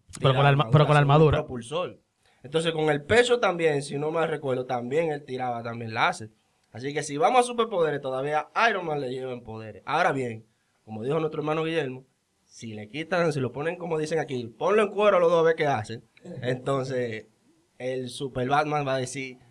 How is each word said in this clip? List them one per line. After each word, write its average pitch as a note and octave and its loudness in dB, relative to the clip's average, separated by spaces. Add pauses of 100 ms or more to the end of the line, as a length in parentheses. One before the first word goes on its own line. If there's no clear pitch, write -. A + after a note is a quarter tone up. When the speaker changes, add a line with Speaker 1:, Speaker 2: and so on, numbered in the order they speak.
(180)
Speaker 1:
Pero C3+ 2
Speaker 2:
Tira - 4
Speaker 1:
con C#3 2
la C#3 6
arma-, C#3 2
pero D3 6
con D3 6
la C#3+ 6
Speaker 2:
según C#3+ 4
Speaker 1:
armadura. D3 8
Speaker 2:
propulsor. C3 -6 (420)
Entonces, E3 -2
con D#3 0
el D3 0
pecho A#3+ 4
también, E3 2
si C#3+ -6
no D3+ -2
me D#3+ 0
recuerdo, C3+ -2
también C3 -2
él C#3+ -6
tiraba B2+ -4
también A#2 -8
láser. A#2+ -2 (400)
Así C3 -8
que D3 -4
si C#3+ -6
vamos A#3 6
a - 6
superpoderes, G#3 0
todavía C#3 -2 (180)
Iron F#3 -2
Man D3 -2
le B2+ -4
llevan B2+ -8
poderes. A2 -14
Ahora E3 2
bien, A#2+ -6 (380)
como A2 -10
dijo C#3+ -2
nuestro D#3 -4
hermano D#3 -2
Guillermo, C#3+ -4 (400)
si A#2 -16
le G#2+ -12
quitan, E3 -2
si C#3 -2
lo B2+ -2
ponen E3 -4
como E3+ -4
dicen D#3 -2
aquí, C3 -4
ponlo F#3+ 0
en G3+ 2
cuero G3+ 4
a F3 6
los E3+ 6
dos E3 6
a D#3+ 4
ver E3 4
qué D#3+ 0
hacen. A2+ -2 (380)
Entonces, B2+ -4 (500)
el B2+ -6
Super B2+ -4
Batman D3 2
va C3+ 0
a - 0
decir, C3 -6 (140)